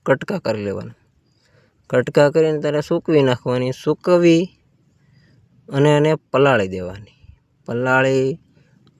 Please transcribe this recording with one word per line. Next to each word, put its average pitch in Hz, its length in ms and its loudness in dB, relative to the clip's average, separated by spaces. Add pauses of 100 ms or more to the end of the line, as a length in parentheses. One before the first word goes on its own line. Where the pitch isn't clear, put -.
કટકા - 360 -2
કરી 107 260 -6
લેવાના. 101 300 -10 (960)
કટકા 143 400 2
કરીને 156 300 0
તારે 147 200 -4
સૂકવી 160 420 0
નાખવાની. 127 500 -2
સૂકવી 170 720 2 (1300)
અને 147 280 2
એને 151 180 2
પલાળી 131 540 0
દેવાની. 92 480 -12 (500)
પલાળી 131 720 0 (600)